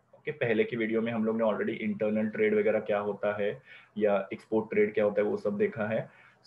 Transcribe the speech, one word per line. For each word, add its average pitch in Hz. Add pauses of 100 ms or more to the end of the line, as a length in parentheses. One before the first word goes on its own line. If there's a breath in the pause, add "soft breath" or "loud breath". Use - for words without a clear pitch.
(160)
ओके, -
पहले 113
की 107
वीडियो 113
में 117
हम 110
लोग 110
ने 113
already 104
internal 107
trade 107
वगैरह 107
क्या 104
होता 104
है 101 (360 loud breath)
या 101
export -
trade 104
क्या 107
होता 104
है 104
वो 104
सब 104
देखा 104
है। 110 (380 soft breath)